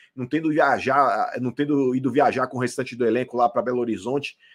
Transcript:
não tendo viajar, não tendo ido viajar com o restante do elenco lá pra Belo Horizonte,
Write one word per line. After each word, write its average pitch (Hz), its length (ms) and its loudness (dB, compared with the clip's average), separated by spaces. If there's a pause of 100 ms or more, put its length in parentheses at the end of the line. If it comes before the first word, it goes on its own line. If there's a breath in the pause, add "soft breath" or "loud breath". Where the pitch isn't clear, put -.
(160 soft breath)
não 127 100 -6
tendo 156 240 -2
viajar, 131 920 2
não 123 100 -2
tendo 139 420 0
ido 131 160 0
viajar 127 380 2
com 127 100 -10
o 123 40 -2
restante 127 340 -4
do 120 100 -2
elenco 123 300 0
lá 120 140 4
pra 120 120 -2
Belo 123 200 -2
Horizonte, 117 560 -4 (180 soft breath)